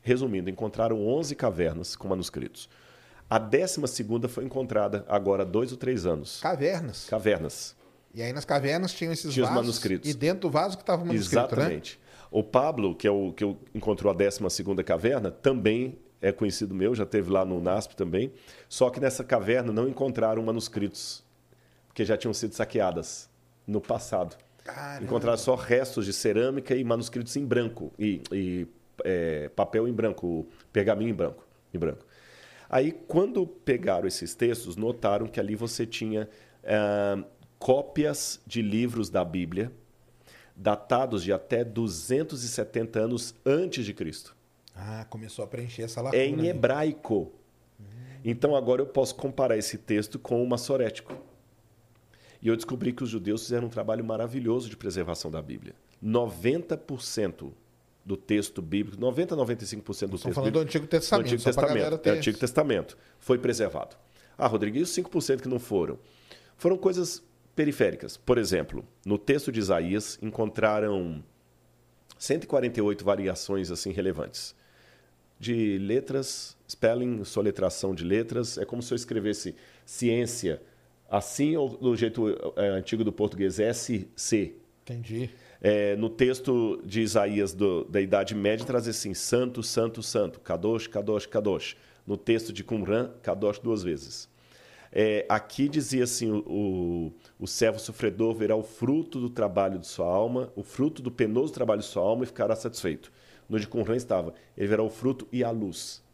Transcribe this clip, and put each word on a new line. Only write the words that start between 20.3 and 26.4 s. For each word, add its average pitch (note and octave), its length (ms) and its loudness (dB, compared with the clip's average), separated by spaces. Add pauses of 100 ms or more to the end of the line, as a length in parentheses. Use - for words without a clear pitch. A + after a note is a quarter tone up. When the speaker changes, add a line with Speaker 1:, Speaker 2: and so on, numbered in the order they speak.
Speaker 1:
manuscritos, A2 840 -4 (640)
porque - 180 -2
já G#2 120 2
tinham A2 160 -2
sido G#2+ 220 -4
saqueadas F#2 760 -2 (380)
no G#2 140 0
passado. G2 560 -2 (280)
Speaker 2:
Caramba. C#3+ 400 -12
Speaker 1:
Encontraram A#2 340 2
só B2+ 160 4
restos A#2+ 520 2
de G2 60 -2
cerâmica C3 600 2